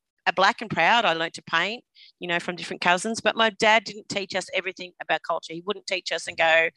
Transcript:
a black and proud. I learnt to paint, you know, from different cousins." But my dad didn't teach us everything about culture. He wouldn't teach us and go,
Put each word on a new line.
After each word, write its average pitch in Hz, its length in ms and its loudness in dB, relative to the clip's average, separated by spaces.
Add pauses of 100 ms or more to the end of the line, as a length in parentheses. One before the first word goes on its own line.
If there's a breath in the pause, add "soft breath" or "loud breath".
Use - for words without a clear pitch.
(280)
a 185 60 0
black 196 280 2
and 214 80 -10
proud. 202 360 2
I 165 80 4
learnt 165 220 -4
to 165 60 -14
paint, 190 420 -2 (360 soft breath)
you 180 80 -10
know, 170 120 0
from 175 160 -6
different 165 260 -10
cousins." 185 400 2
But 214 140 0
my 226 140 2
dad 214 340 2
didn't 208 260 -16
teach 196 260 -6
us 180 180 -4
everything 180 480 -8
about 160 220 -2
culture. 165 300 -6
He 170 120 -10
wouldn't 190 220 -6
teach 185 240 -4
us 170 160 -6
and 175 100 -12
go, 165 400 4